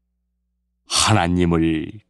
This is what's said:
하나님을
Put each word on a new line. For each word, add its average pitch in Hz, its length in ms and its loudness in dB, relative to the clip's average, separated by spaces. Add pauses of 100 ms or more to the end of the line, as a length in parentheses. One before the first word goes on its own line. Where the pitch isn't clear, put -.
(880)
하나님을 85 1040 0 (180)